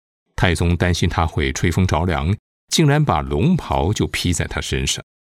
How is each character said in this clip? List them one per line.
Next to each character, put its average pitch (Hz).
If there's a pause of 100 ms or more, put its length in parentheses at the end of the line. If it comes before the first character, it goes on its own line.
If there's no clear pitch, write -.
(360)
太 87
宗 87
担 87
心 87
他 82
会 71
吹 -
风 95
着 82
凉， 85 (340)
竟 160
然 147
把 92
龙 76
袍 76
就 101
披 -
在 78
他 76
身 67
上。 - (220)